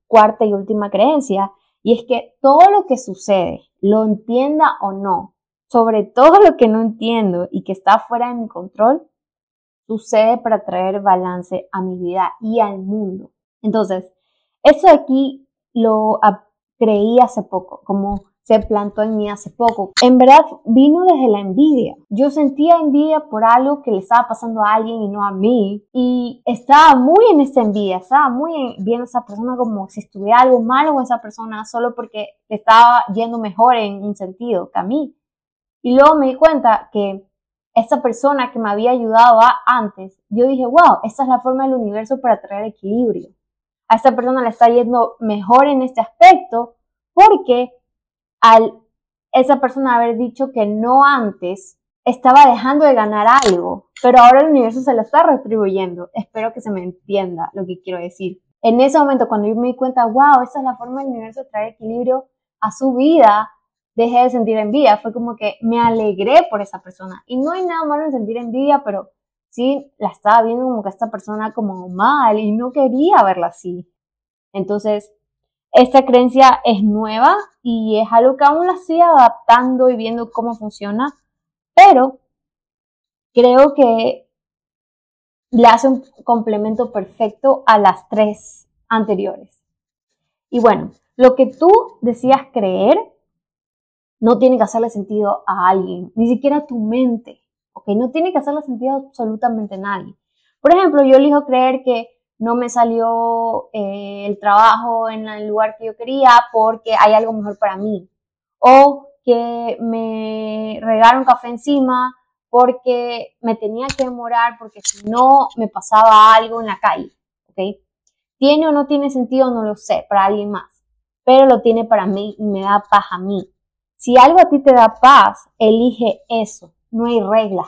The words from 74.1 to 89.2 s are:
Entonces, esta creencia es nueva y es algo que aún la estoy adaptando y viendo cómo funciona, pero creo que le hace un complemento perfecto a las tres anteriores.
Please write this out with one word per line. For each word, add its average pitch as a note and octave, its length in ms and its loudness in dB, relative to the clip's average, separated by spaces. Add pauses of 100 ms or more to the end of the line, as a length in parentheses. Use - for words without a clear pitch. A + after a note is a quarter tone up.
Entonces, G#3 600 -6 (600)
esta C4 320 2
creencia B3+ 600 4
es G#3+ 180 0
nueva A3 540 0 (260)
y A3 380 -4
es A3 120 -4
algo B3+ 240 2
que C#4+ 80 -2
aún D#4 220 2
la F#4 80 -4
estoy E4+ 260 -4
adaptando B3+ 880 2
y A#3+ 60 -4
viendo A3+ 340 -8
cómo A#3 240 -8
funciona, G#3+ 600 -8 (600)
pero C#4 440 6 (1120)
creo B3+ 420 4
que A3+ 540 0 (1200)
le A#3 160 2
hace A#3 220 4
un C4 160 -2 (200)
complemento A3 680 -4
perfecto A3 720 -4
a A3 120 4
las F#3+ 300 0
tres G#3 600 -6 (200)
anteriores. G3+ 720 -6 (880)